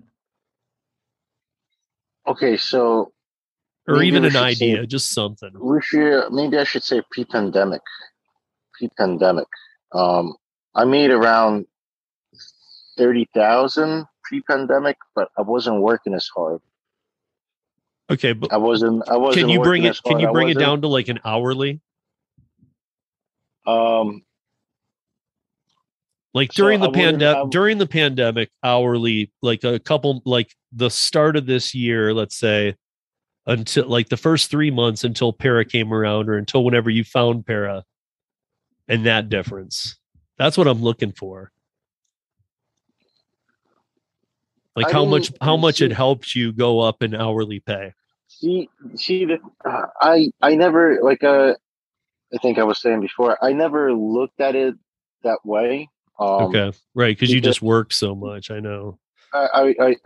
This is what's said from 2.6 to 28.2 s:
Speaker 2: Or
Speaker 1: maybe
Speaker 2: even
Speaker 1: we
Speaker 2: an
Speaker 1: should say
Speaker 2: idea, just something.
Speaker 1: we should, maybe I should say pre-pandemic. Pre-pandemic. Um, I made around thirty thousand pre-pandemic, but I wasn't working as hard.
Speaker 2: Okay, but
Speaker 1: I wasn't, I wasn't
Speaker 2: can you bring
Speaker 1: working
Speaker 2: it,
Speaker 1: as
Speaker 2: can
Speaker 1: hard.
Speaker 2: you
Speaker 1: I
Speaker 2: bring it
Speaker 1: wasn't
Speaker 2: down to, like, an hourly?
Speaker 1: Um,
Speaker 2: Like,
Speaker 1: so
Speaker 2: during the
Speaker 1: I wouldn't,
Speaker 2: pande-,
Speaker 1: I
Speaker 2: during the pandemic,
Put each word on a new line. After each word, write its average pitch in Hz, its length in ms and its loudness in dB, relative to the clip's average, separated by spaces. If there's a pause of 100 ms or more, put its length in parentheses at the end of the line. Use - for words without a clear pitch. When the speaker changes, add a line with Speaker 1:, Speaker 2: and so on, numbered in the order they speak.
Speaker 2:
Or 147 80 2
Speaker 1:
maybe 160 120 4
Speaker 2:
even - 140 4
Speaker 1:
we 156 60 4
Speaker 2:
an 143 40 2
Speaker 1:
should 123 240 2
say 120 160 0
Speaker 2:
idea, 113 140 -2
just 131 260 -6
something. 104 460 -6
Speaker 1:
we 135 240 0
should, 147 500 2
maybe 143 260 -2
I 143 60 2
should 135 200 -6
say 120 260 -2
pre-pandemic. 98 720 -2 (920)
Pre-pandemic. - 720 -2 (460)
Um, 87 420 0 (400)
I 113 100 2
made 139 260 4
around 113 560 4 (1300)
thirty 120 380 2
thousand 135 720 0 (180)
pre-pandemic, 139 720 -2 (180)
but 98 220 -2
I 107 60 -4
wasn't 113 400 -2
working 107 320 0
as 87 200 -8
hard. 82 260 -6 (1500)
Speaker 2:
Okay, 135 220 0
but 110 200 -6
Speaker 1:
I 107 40 0
wasn't, 113 520 0
I 117 80 2
wasn't 131 260 2
Speaker 2:
can 123 60 2
you 120 120 4
bring 170 220 2
Speaker 1:
working - 40 2
Speaker 2:
it, - 40 4
Speaker 1:
as - 100 -10
Speaker 2:
can 120 120 -2
Speaker 1:
hard. - 100 2
Speaker 2:
you - 60 0
Speaker 1:
I - 40 0
Speaker 2:
bring 165 160 2
it 170 60 0
Speaker 1:
wasn't 135 120 0
Speaker 2:
down 147 160 0
to, 151 60 -4
like, 131 200 0
an 117 160 -6
hourly? 131 560 -2 (1900)
Speaker 1:
Um, 113 560 0 (2000)
Speaker 2:
Like, 131 180 0
Speaker 1:
so 202 100 2
Speaker 2:
during 208 180 4
the 190 80 2
Speaker 1:
I - 20 2
wouldn't, 156 320 2
Speaker 2:
pande-, 147 240 2
Speaker 1:
I - 40 -8
Speaker 2:
during 202 280 2
the 196 80 0
pandemic, 123 640 0 (120)